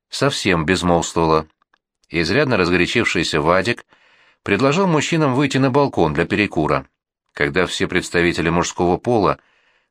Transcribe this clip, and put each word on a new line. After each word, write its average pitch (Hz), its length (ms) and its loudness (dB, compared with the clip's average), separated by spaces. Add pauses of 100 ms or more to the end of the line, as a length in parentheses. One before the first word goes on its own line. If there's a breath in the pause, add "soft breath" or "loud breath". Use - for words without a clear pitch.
совсем 92 560 0
безмолвствовала. 82 800 0 (640)
Изрядно 107 480 0
разгорячившийся 87 840 0
Вадик 92 440 0 (580 soft breath)
предложил 135 440 0
мужчинам 151 480 0
выйти 139 220 0
на 131 140 2
балкон 120 420 0
для 82 120 0
перекура. 80 640 0 (460)
Когда 76 320 0
все 87 220 -4
представители 85 640 0
мужского 87 480 0
пола, 95 420 0 (520 soft breath)